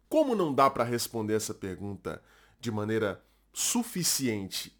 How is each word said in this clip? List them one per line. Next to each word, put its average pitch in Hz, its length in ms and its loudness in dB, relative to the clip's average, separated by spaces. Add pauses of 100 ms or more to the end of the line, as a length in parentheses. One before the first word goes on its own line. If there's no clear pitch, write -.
como 285 240 4
não 175 180 2
dá 135 200 6
pra - 120 0
responder 113 520 -2
essa 107 180 -2
pergunta 92 680 -8 (400)
de 117 120 -4
maneira 107 520 0 (300)
suficiente 131 1300 -2